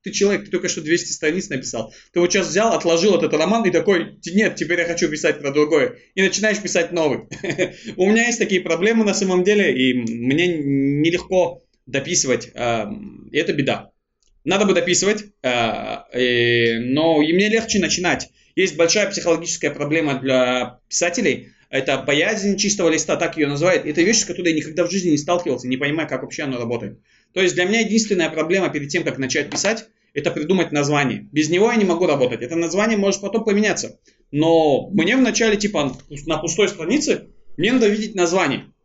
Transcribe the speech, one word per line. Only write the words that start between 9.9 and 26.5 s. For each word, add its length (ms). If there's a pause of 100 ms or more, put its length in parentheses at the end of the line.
мне 540
нелегко 1120 (260)
дописывать, 680
а, 360 (400)
и 60
это 160
беда. 380 (520)
Надо 220
бы 80
дописывать, 520 (180)
а, 600 (100)
и, 640
но 420
и 120
мне 160
легче 300
начинать. 500 (260)
Есть 220
большая 320
психологическая 640
проблема 480
для 680
писателей. 640 (200)
Это 280
боязнь 600
чистого 320
листа, 280
так 200
её 120
называют. 360
Это 160
вещь, 180
с 60
которой 240
я 60
никогда 300
в 60
жизни 200
не 60
сталкивался, 500
не 100
понимаю, 300
как 140
вообще 220
оно 140